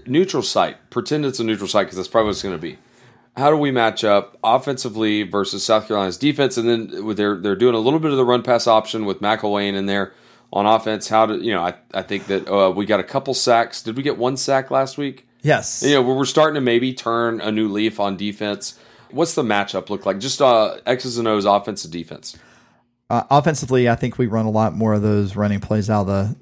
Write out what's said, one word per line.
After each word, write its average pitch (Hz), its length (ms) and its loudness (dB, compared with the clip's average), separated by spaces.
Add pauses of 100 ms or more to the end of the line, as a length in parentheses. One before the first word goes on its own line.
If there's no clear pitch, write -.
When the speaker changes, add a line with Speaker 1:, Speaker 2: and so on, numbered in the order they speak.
Speaker 1:
neutral 151 380 0
site. 85 320 0 (140)
Pretend 147 360 -2
it's 127 140 -4
a 117 40 -2
neutral 104 240 -2
site 98 200 0
'cause - 80 -16
that's 90 120 -6
probably 110 200 2
what - 80 0
it's - 80 -8
gonna 92 140 -6
be. 80 200 -12 (580)
How 139 140 4
do 156 60 4
we 147 160 0
match 113 320 0
up 101 400 2
offensively 110 800 0
versus 95 400 -4
South 107 240 2
Carolina's 95 280 -2
defense? 143 400 0
And 117 120 0
then 113 360 -2
with 107 120 -4
their, 104 200 0
they're 95 200 -2
doing 120 180 4
a 113 60 0
little 139 200 2
bit 156 120 -2
of 139 40 0
the 131 80 2
run 120 180 2
pass 117 260 0
option 110 360 2
with 98 160 -4
McElwain 104 540 0
in 98 120 -4
there 98 260 -2 (400)
on 101 120 0
offense. 110 440 0
How 110 180 4
do, 107 160 -2
you 110 100 -2
know, 90 80 0
I, 90 140 -2 (180)
I 95 100 -4
think 101 260 -8
that, 98 200 -2
uh, 95 220 4
we 98 160 -2
got 101 140 2
a 87 40 -6
couple 135 300 -4
sacks. 117 480 0
Did 113 140 -8
we 139 60 -6
get 131 140 -2
one 127 220 -2
sack 135 320 -2
last 135 260 -2
week? 143 300 -10 (160)
Speaker 2:
Yes. 139 420 0
Speaker 1:
You 143 100 4
know, 135 80 6
we're, 127 140 2
we're 139 80 0
starting 156 300 2
to 147 80 -2
maybe 123 320 2
turn 117 480 -2
a 107 100 -2
new 107 160 0
leaf 107 320 -2
on 98 160 -2
defense. 104 640 -8 (320)
What's 160 240 -2
the 151 80 0
matchup 101 480 -2
look 101 160 -6
like? 98 140 0
Just, 131 200 -4
uh, 113 360 4 (100)
X's 123 320 -2
and 113 100 0
O's 104 160 2
offense 101 400 0
and 80 80 -16
defense. - 440 -12 (720)
Speaker 2:
Uh, 117 220 0
offensively, 135 580 2
I 117 60 4
think 123 240 -4
we 127 80 0
run 110 200 0
a 110 40 -2
lot 110 240 2
more 110 180 0
of 104 80 2
those 101 360 0
running 101 240 0
plays 107 280 -2
out 107 120 2
of 95 80 -2
the, 98 340 -2